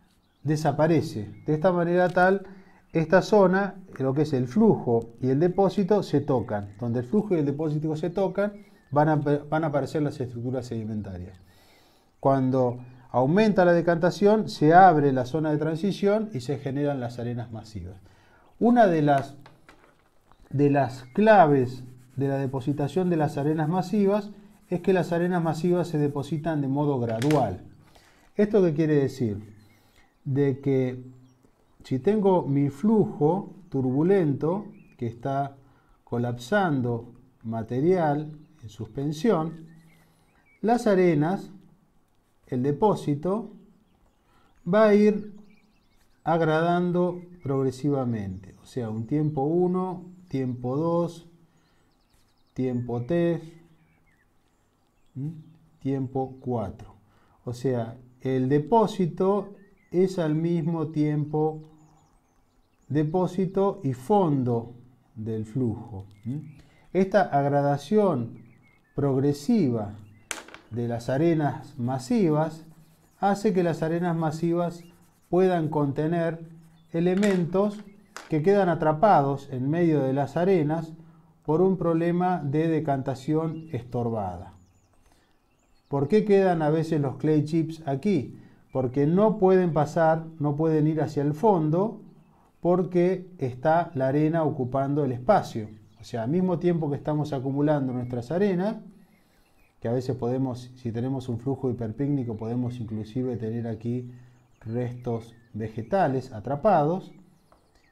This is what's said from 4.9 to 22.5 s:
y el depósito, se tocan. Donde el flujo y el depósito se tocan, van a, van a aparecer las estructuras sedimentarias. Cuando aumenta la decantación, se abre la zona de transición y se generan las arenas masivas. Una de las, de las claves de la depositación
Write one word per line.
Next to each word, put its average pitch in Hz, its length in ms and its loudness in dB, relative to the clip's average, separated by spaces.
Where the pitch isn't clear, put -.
y 127 80 0
el 135 100 2
depósito, 190 600 2
se 147 200 0
tocan. 120 580 -4
Donde 120 200 -2
el 120 60 -4
flujo 208 300 0
y 160 40 0
el 143 60 0
depósito 151 520 -2
se 175 120 -6
tocan, 202 440 -2
van 147 200 2
a, 147 60 2
van 147 500 -2
a - 20 -4
aparecer 143 340 -2
las - 200 -4
estructuras 123 440 -6
sedimentarias. 107 720 -8
Cuando 131 580 2
aumenta 180 540 4
la 175 80 6
decantación, 180 760 2
se 156 240 4
abre 160 380 8
la 127 140 0
zona 156 260 -2
de 151 60 0
transición 190 760 -2
y 127 80 -6
se 127 180 -6
generan 143 400 -4
las 120 180 -8
arenas 120 340 -8
masivas. 92 460 -14
Una 233 280 6
de 160 140 2
las, 143 340 2
de 143 180 2
las 139 440 -2
claves 175 680 4
de 139 120 -2
la 139 100 -2
depositación 139 720 -2